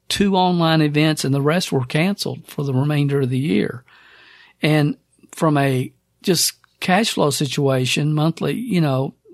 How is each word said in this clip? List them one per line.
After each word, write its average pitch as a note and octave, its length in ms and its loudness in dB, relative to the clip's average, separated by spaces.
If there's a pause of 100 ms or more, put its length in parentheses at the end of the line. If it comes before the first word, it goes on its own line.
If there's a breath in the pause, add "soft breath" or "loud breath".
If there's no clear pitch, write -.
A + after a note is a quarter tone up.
two G3 260 0
online E3+ 460 2
events, D3+ 420 2
and C#3 120 0
the C#3 60 0
rest C#3 300 0
were C3+ 140 0
canceled - 640 -2
for - 160 -8
the C#3 100 -4
remainder C#3+ 480 0
of B2+ 80 0
the B2+ 80 -2
year. D#3 460 -2 (800 loud breath)
And D3+ 360 2 (340)
from D3+ 260 0
a C3+ 360 0 (300)
just - 300 0 (260)
cash F#3+ 320 0
flow D3+ 180 0
situation, C3+ 840 0
monthly, D3+ 400 -2
you G#3+ 280 -2
know, C3+ 320 0 (200)